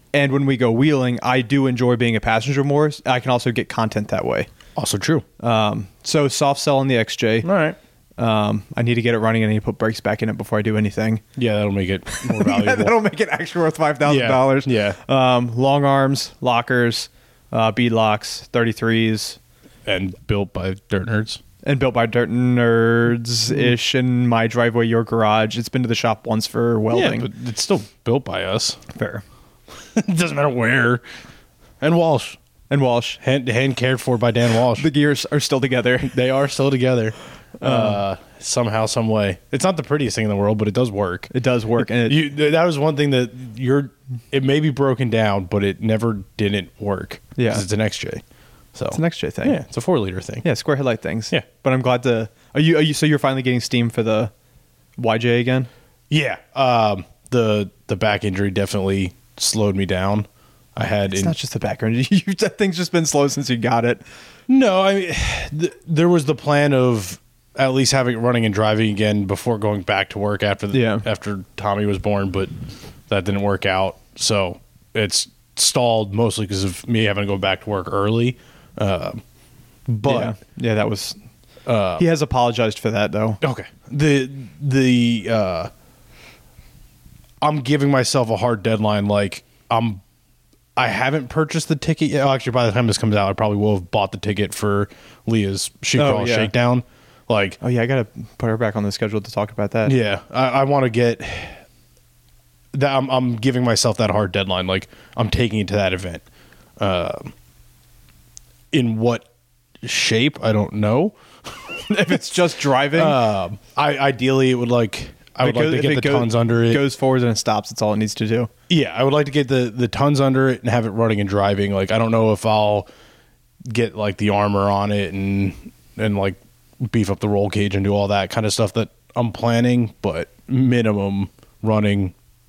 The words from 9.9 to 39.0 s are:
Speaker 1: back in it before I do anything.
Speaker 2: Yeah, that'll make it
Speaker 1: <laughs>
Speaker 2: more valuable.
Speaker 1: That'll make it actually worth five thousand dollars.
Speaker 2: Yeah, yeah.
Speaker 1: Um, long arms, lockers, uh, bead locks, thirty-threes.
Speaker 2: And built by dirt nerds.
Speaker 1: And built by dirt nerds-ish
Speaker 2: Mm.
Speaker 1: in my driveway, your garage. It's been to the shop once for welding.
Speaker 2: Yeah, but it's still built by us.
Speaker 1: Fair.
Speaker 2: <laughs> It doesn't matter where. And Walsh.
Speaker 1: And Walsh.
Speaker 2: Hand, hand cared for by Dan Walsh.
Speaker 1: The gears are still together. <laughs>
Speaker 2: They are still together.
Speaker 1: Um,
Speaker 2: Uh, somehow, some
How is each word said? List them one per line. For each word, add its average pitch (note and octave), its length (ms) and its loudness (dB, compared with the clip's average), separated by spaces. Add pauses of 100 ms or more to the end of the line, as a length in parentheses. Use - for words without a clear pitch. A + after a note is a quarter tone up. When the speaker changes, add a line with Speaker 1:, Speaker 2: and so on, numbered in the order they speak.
Speaker 1:
back G#2 220 -2
in A2+ 60 -2
it G#2 80 -4
before G#2 220 -4
I G#2 40 -2
do G#2+ 140 0
anything. A2 460 -2 (140)
Speaker 2:
Yeah, A#2 180 0
that'll G#2 180 0
make F#2+ 160 -2
it F#2+ 180 -4 (120)
Speaker 1:
<laughs> B2+ 120 -6
Speaker 2:
more G#3 140 0
valuable. - 400 0
Speaker 1:
That'll A3 160 4
make G3 200 -2
it G#3+ 100 0
actually E3+ 320 -4
worth D#3 160 0
five D3+ 200 0
thousand C#3+ 300 2
dollars. C3+ 380 2
Speaker 2:
Yeah, G#2 280 2 (140)
yeah. B2+ 280 4
Speaker 1:
Um, A#2+ 200 -2
long C#3 280 2
arms, C#3 560 2
lockers, A#2+ 680 0 (420)
uh, A2+ 220 2
bead A#2+ 200 0
locks, A2 500 0 (100)
thirty-threes. A2+ 840 0 (480)
Speaker 2:
And F#2+ 280 -2 (120)
built G2+ 260 -2
by F#2 220 -4 (140)
dirt F#2+ 200 -2
nerds. A2 320 -4 (240)
Speaker 1:
And C#3+ 160 0
built C3 140 0
by A#2 120 2
dirt A#2 240 0
nerds-ish A#2 1600 2
Speaker 2:
Mm. C3 60 0
Speaker 1:
in B2 300 2
my A#2 180 2
driveway, A#2 400 2
your A2+ 180 2
garage. A2 540 2
It's A#2 100 -4
been B2+ 140 -2
to A#2+ 60 -2
the A#2 60 0
shop A2 320 -2
once A2+ 200 -2
for A#2 320 0
welding. A2+ 440 0
Speaker 2:
Yeah, A#2+ 60 -4
but A#2+ 220 -10
it's - 120 -6
still F3 200 0 (220)
built B2+ 200 0
by F#2 200 -6
us. F#2+ 280 -4 (240)
Speaker 1:
Fair. - 320 -6
Speaker 2:
<laughs> - 40 -20 (640)
It G3 200 0
doesn't D#3+ 200 -2
matter C#3+ 120 2
where. A#2+ 540 2 (800)
And D#3+ 160 2
Walsh. E3 400 0 (340)
Speaker 1:
And C#3 100 2
Walsh. A#2+ 380 0
Speaker 2:
Hand, C3 300 -2
hand B2 280 0
cared B2+ 240 0
for B2 180 0
by A#2+ 120 2
Dan A#2 240 2
Walsh. A#2+ 300 2
Speaker 1:
The D#3+ 60 2
gears D3 360 0
are D3 140 0
still C3+ 200 0
together. B2 380 2
<laughs> C3+ 160 -6
Speaker 2:
They B2+ 160 2
are C#3 180 2
still C3+ 220 0
together. B2 420 0 (480)
Speaker 1:
Um, C3 120 -2
Speaker 2:
Uh, G2+ 440 0 (220)
somehow, A2 480 -2
some A2+ 220 -2